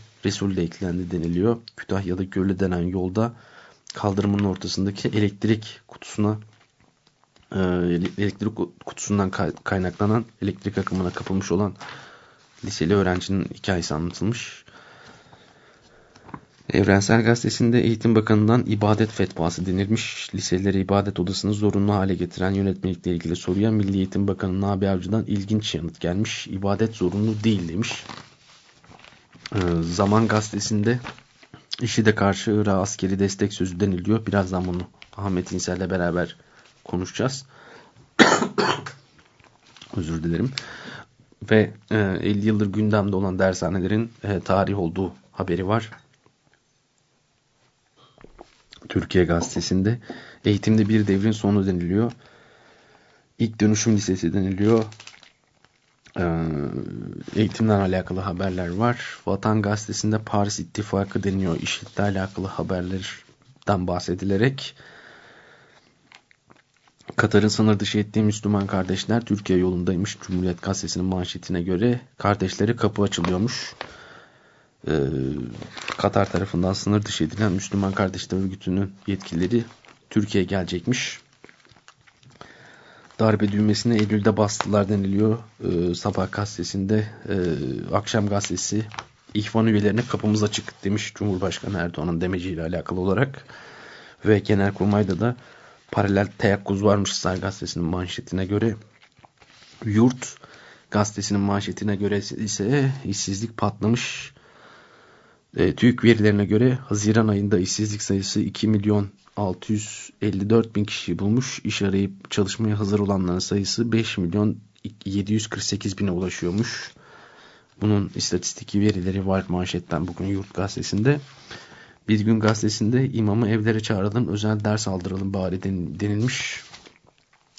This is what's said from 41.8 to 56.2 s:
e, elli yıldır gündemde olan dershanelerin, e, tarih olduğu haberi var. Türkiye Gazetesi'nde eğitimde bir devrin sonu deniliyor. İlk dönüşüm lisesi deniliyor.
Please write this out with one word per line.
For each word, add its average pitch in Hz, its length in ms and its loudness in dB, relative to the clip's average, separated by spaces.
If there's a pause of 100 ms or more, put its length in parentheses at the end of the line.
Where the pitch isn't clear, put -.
e, 110 60 4
elli 101 480 0
yıldır 107 220 2
gündemde 104 480 2
olan 95 240 0
dershanelerin, 95 720 0 (120)
e, 98 160 -2
tarih 95 400 0
olduğu 87 340 -2 (180)
haberi 92 360 -2
var. 110 220 0 (3000)
Türkiye 90 360 2
Gazetesi'nde 92 720 0 (460)
eğitimde 107 440 4
bir 107 180 4
devrin 98 240 4
sonu 104 360 2
deniliyor. 95 440 0 (1300)
İlk 110 220 -2
dönüşüm 107 340 6
lisesi 92 380 0
deniliyor. 101 500 4 (1400)